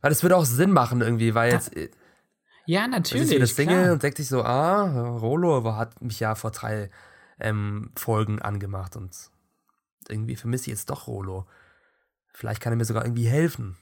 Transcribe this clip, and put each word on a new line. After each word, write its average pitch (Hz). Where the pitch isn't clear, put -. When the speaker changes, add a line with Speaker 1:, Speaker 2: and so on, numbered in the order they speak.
Speaker 1:
Weil 143
das 151
würde 175
auch 175
Sinn 139
machen 123
irgendwie, 113
weil 117
Speaker 2:
Da-, 120
Speaker 1:
jetzt, -
äh, 78
Speaker 2:
ja, 185
Speaker 1:
dann 247
ist -
sie -
Speaker 2:
natürlich, -
Speaker 1:
wieder 131
Single 170
Speaker 2:
klar. 180
Speaker 1:
und 147
denkt 143
sich 143
so, 127
ah, 143
Rolo 123
hat 113
mich 117
ja 110
vor 110
drei, 107
ähm, 104
Folgen 107
angemacht 98
und 95
irgendwie 113
vermisse 120
ich -
jetzt -
doch -
Rolo. 95
Vielleicht 110
kann 117
er 117
mir 117
sogar 113
irgendwie 120
helfen. 123